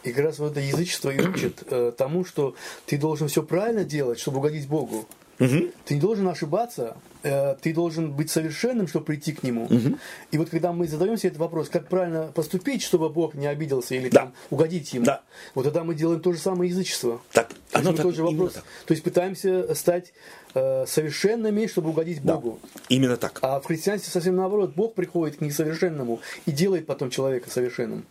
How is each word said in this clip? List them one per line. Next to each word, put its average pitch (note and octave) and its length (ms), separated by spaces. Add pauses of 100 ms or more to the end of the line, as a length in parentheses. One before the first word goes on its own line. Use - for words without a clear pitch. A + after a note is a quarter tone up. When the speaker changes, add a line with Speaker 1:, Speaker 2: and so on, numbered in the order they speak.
Speaker 1:
И B2+ 80
как C3+ 140
раз D#3 120
вот D3 140
это D3 80
язычество C#3 500
и C3+ 100
учит, D#3 520
э, A#2+ 260
тому, D#3+ 280
что C#3 280 (320)
ты - 140
должен D3+ 280
все D3+ 140
правильно G3 420
делать, C#3 360
чтобы C3+ 180
угодить D3 300
Богу. B2+ 400 (320)
Speaker 2:
Мгм. C3+ 320 (120)
Speaker 1:
Ты - 120
не D3 40
должен G3 300
ошибаться, E3 680 (280)
э, C#3 380
ты D#3+ 120
должен D#3+ 400
быть D3+ 180
совершенным, F3 560
чтобы D3+ 180
прийти D3+ 280
к - 100
Нему. A#2 260
Speaker 2:
Мгм. B2 300 (320)
Speaker 1:
И D3+ 60
вот D#3 120
когда E3 220
мы F3 160
задаем F3+ 300
себе F#3 120
этот D3+ 100
вопрос, D#3+ 280
как - 220
правильно E3 440
поступить, F3+ 500
чтобы D#3+ 260
Бог D#3 260
не C#3 120
обиделся C#3 480
или B2+ 140
Speaker 2:
Да. A#2+ 120
Speaker 1:
там C3 120 (160)
угодить D#3+ 440
Ему, A#2+ 120
Speaker 2:
Да. A#2 160 (340)
Speaker 1:
вот C3+ 100
тогда D3+ 180
мы E3 120
делаем D#3+ 260
то F3+ 100
же E3+ 80
самое F3+ 320
язычество. D3+ 480 (140)
Speaker 2:
Так, A#2+ 160
Speaker 1:
То - 60
есть - 200
Speaker 2:
оно F3 160
Speaker 1:
мы D#3+ 60
Speaker 2:
так, D3+ 80
Speaker 1:
тот F3 100
же D#3 60
Speaker 2:
именно D#3+ 160
Speaker 1:
вопрос. F3 160
Speaker 2:
так. - 100 (220)
Speaker 1:
То - 80
есть D3 100
пытаемся F3+ 720
стать, F3+ 380 (400)
э, C3 340
совершенными, G#3 800
чтобы E3 220
угодить D#3+ 340
Speaker 2:
Да. D#3 120
Speaker 1:
Богу. A#2 240 (280)
Speaker 2:
Именно B2+ 300
так. - 240
Speaker 1:
А C3+ 180
в - 60
христианстве F#3+ 480
совсем F3+ 240
наоборот. F#3+ 360
Бог A3 200
приходит E3+ 440
к - 40
несовершенному D3+ 800 (240)
и E3+ 60
делает E3 340
потом C3+ 240
человека C3 400
совершенным. A#2 600